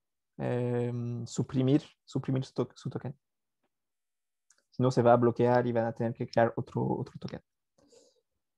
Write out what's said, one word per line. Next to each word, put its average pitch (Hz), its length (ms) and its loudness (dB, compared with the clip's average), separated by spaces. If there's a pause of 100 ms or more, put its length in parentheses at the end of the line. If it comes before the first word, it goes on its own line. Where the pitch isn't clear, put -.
(380)
em, 120 880 -4
suprimir, 131 580 0 (220)
suprimir 135 400 -4
su - 80 -20
to-, 123 220 -4
su - 140 -12
token. 131 280 -10 (1500)
Si - 120 -6
no, 127 100 4
se 123 100 2
va 120 120 8
a 123 40 8
bloquear 120 500 4
y 120 40 -2
van 117 140 0
a 117 80 -4
tener 117 200 -4
que 120 140 -8
crear 117 280 2
otro, - 280 -6
otro - 360 -4
token. - 220 -12 (1160)